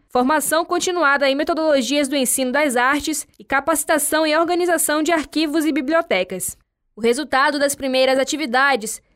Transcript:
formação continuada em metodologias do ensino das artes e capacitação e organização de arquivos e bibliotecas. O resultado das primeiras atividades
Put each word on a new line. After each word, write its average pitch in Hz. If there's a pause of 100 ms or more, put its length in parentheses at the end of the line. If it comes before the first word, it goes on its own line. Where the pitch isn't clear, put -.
(100)
formação 294
continuada 330
em 269
metodologias 294
do 269
ensino 254
das 277
artes 285 (120)
e 208
capacitação 311
e 302
organização 330
de 302
arquivos 311
e 311
bibliotecas. 254 (380)
O 208
resultado 269
das 277
primeiras 262
atividades 269 (140)